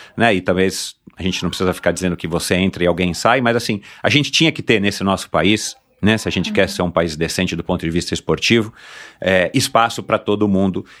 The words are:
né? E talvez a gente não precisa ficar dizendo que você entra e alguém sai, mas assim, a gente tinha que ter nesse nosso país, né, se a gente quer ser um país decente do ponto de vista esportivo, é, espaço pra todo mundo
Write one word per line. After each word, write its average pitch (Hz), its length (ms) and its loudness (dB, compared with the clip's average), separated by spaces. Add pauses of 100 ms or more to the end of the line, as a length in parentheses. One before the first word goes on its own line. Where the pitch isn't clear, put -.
(180)
né? 113 160 4
E 92 80 0
talvez 92 540 -2 (220)
a 82 60 -12
gente 92 200 -4
não 87 80 0
precisa 92 220 -2
ficar - 180 -2
dizendo 87 260 -2
que - 100 -8
você 85 280 -2
entra 90 280 0
e 87 40 4
alguém 87 260 0
sai, 120 280 2
mas 120 140 2
assim, 113 240 -2 (220)
a - 80 0
gente 139 220 2
tinha 160 200 2
que 156 120 -8
ter 113 180 2
nesse 101 220 -2
nosso 98 260 0
país, 92 460 0 (260)
né, 110 160 2
se 104 120 -4
a - 20 -4
gente 95 220 -4
quer 98 160 2
ser - 120 -6
um 87 80 0
país 85 280 0
decente 82 400 -2
do 80 60 -6
ponto 87 180 -2
de 82 80 -2
vista 82 240 -2
esportivo, 107 580 0 (480)
é, 92 340 2
espaço 117 480 0
pra 107 160 -2
todo 104 300 0
mundo 98 380 0 (140)